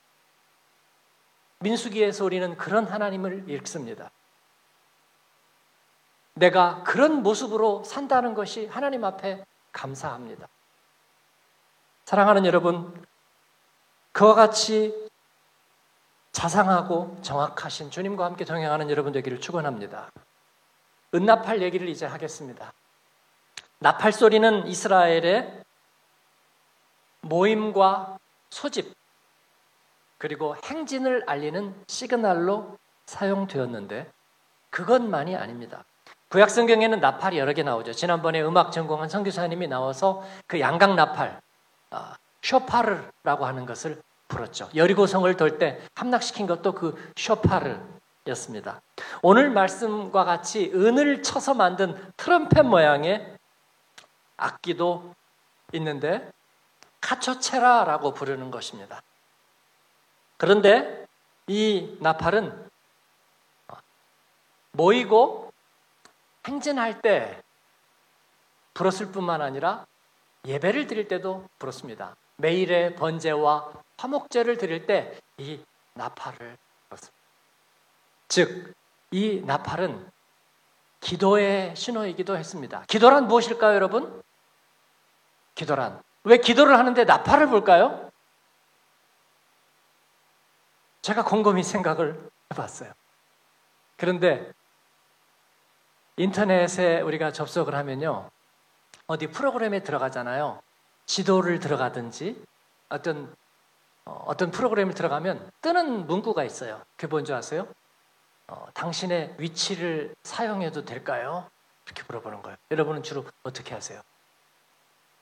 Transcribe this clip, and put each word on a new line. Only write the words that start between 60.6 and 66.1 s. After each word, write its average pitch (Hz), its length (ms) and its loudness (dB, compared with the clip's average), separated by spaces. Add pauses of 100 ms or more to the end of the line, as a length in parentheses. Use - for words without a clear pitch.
이 202 540 0
나팔은 165 680 0 (2000)
모이고 214 840 4 (920)